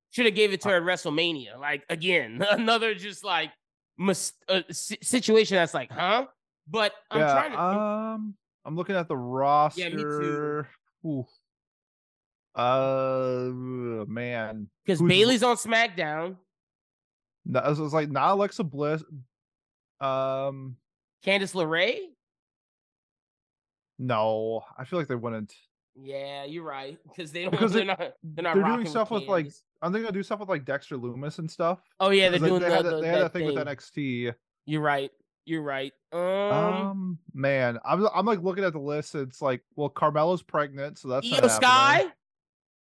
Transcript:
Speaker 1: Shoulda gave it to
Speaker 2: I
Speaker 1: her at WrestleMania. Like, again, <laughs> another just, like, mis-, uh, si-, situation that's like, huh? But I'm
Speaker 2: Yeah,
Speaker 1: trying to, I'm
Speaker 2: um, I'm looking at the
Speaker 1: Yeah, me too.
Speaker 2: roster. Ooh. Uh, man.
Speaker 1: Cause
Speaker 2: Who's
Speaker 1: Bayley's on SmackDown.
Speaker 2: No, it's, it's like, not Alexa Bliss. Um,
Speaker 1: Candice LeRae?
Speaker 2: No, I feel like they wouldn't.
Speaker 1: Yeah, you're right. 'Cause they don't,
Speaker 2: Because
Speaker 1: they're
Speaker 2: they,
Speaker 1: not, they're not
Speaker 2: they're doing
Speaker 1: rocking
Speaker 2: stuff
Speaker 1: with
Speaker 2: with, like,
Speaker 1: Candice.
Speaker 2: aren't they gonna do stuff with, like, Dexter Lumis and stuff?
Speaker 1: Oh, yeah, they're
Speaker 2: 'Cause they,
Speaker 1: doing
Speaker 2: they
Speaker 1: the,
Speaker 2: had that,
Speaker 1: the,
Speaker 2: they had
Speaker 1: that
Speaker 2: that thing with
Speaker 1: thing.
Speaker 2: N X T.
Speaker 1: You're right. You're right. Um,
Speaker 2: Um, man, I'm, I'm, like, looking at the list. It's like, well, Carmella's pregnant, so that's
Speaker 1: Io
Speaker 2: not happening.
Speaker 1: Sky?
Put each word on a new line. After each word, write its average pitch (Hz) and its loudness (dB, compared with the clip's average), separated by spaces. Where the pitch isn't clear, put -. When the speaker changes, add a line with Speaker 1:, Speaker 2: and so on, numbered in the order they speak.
Speaker 1:
Shoulda 240 2
gave 202 2
it 185 -4
to 202 -2
Speaker 2:
I 196 4
Speaker 1:
her 185 6
at 170 -2
WrestleMania. 165 -2
Like, 143 -6
again, 160 0
<laughs> 208 4
another 220 2
just, 185 -12
like, 160 -2
mis-, - -2
uh, 190 2
si-, - -10
situation 214 4
that's 165 2
like, 131 -6
huh? 202 0
But 208 0
I'm - 2
Speaker 2:
Yeah, 151 4
Speaker 1:
trying 262 4
to, 190 -6
I'm 185 2
Speaker 2:
um, 214 -4
I'm 156 -6
looking 180 -2
at 170 -2
the 160 -2
Speaker 1:
Yeah, 175 -4
me 151 -4
too. - -4
Speaker 2:
roster. 147 -4
Ooh. 135 -4
Uh, 131 0
man. 110 -6
Speaker 1:
Cause 180 2
Speaker 2:
Who's 170 4
Speaker 1:
Bayley's 214 6
on 240 4
SmackDown. 185 -2
Speaker 2:
No, 127 0
it's, 147 0
it's 151 -4
like, 151 0
not 139 2
Alexa 196 0
Bliss. 147 -4
Um, 135 -4
Speaker 1:
Candice 196 0
LeRae? 175 0
Speaker 2:
No, 110 -2
I 131 -12
feel 180 -4
like 143 -4
they 131 -2
wouldn't. 113 -6
Speaker 1:
Yeah, 139 -12
you're 160 -12
right. 139 -12
'Cause 160 -12
they 170 -6
don't, 185 -4
Speaker 2:
Because 190 2
Speaker 1:
they're 214 2
Speaker 2:
they, 190 -2
Speaker 1:
not, 196 -2
they're 160 -10
not 170 0
Speaker 2:
they're 202 4
doing - 4
Speaker 1:
rocking 233 0
Speaker 2:
stuff 220 -2
Speaker 1:
with 202 -4
Speaker 2:
with, - -12
like, 170 0
Speaker 1:
Candice. - -18
Speaker 2:
aren't 175 -2
they 220 -2
gonna 226 -6
do 196 -4
stuff 208 -6
with, 196 -12
like, 151 -2
Dexter 139 -6
Lumis 123 -8
and 160 -8
stuff? 170 0
Speaker 1:
Oh, 196 4
yeah, 190 6
they're 175 4
Speaker 2:
'Cause 156 2
they, 160 6
Speaker 1:
doing 185 4
Speaker 2:
they 175 2
Speaker 1:
the, 170 4
Speaker 2:
had 165 4
that, 170 0
Speaker 1:
the, 160 0
Speaker 2:
they 165 0
had 170 2
Speaker 1:
that 190 4
Speaker 2:
that 165 -2
thing 170 -2
with 147 0
Speaker 1:
thing. 156 -2
Speaker 2:
N 143 -6
X - -10
T. 123 -4
Speaker 1:
You're 151 -2
right. 143 2
You're 160 -4
right. 139 -6
Um, 170 -4
Speaker 2:
Um, 190 0
man, 131 0
I'm, 175 2
I'm, 190 0
like, 214 2
looking 190 -2
at 180 0
the 156 -6
list. 147 -6
It's 135 -8
like, 131 0
well, 147 -2
Carmella's 156 2
pregnant, 143 -4
so 135 -14
that's 135 -2
Speaker 1:
Io 240 -4
Speaker 2:
not 262 2
happening. 226 6
Speaker 1:
Sky? 262 8